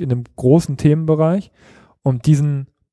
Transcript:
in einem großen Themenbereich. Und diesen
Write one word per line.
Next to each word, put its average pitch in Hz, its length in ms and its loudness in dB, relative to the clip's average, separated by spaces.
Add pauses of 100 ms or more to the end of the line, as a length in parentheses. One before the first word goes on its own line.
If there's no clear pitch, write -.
in 139 100 -4
einem 123 120 -4 (140)
großen 139 400 2
Themenbereich. 160 720 0 (500)
Und 127 240 -4
diesen 143 400 0 (280)